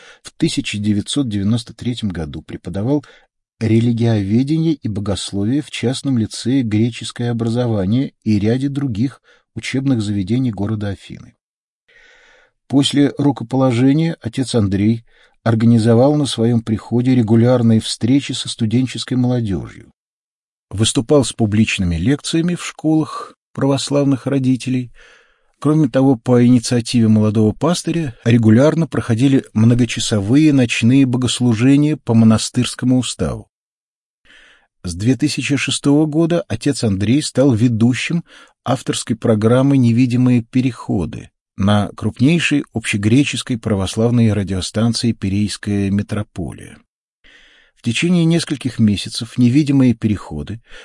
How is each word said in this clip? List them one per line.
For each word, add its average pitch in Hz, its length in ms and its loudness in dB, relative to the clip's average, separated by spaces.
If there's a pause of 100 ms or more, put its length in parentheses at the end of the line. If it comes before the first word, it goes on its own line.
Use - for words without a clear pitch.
(240)
В - 80 -20
тысяча - 460 -4
девятьсот 104 500 -2
девяносто 104 460 -2
третьем 120 340 -6
году 78 340 -8
преподавал 107 640 -6 (560)
религиоведение 117 1160 0
и - 120 -10
богословие 101 760 -4
в - 100 -20
частном 131 460 -4
лицее 120 460 -2
«Греческое 117 680 -4
образование» 113 840 -2 (100)
и 107 160 2
ряде 123 300 0
других 135 520 -4 (340)
учебных 131 460 -2
заведений 104 500 -2
города 104 360 -4
Афины. - 460 -14 (1300)
После 139 520 2
рукоположения 135 1000 0
отец 123 340 -6
Андрей 104 500 0 (380)
организовал 117 720 4
на 147 100 0
своем 117 380 0
приходе 120 500 -2
регулярные 117 640 4
встречи 135 520 -2
со 127 180 -8
студенческой 120 640 -4
молодежью. 120 800 -4 (800)
Выступал 131 520 0
с - 80 -6
публичными 104 640 0
лекциями 160 600 -2
в - 100 -12
школах - 720 -4 (180)
православных 139 720 0
родителей. 127 680 -2 (680)
Кроме 156 300 2
того, 135 260 2
по 123 280 2
инициативе 120 640 2
молодого 107 440 4
пастыря 165 720 -4
регулярно 120 640 4
проходили 123 640 0
многочасовые 117 1000 2
ночные 131 540 2
богослужения 123 920 2
по - 180 -2
монастырскому 113 800 2
уставу. 110 500 -6 (1300)
С 85 140 -10
две 113 200 0
тысячи 139 400 -2
шестого 143 520 0
года 160 400 0
отец 123 360 -4
Андрей 107 380 0
стал 135 320 2
ведущим 120 720 0 (400)
авторской - 520 -6
программы 123 640 2
«Невидимые 123 640 2
переходы» 117 880 -4 (280)
на 101 380 2
крупнейшей 143 800 0
общегреческой 120 840 -2
православной 113 760 0
радиостанции 107 800 -2
«Пирейская 101 760 -4
метрополия». 98 920 -8 (920)
В - 80 -20
течение 170 440 0
нескольких 160 520 -2
месяцев - 600 -2
«Невидимые 131 560 4
переходы» 98 680 -6 (240)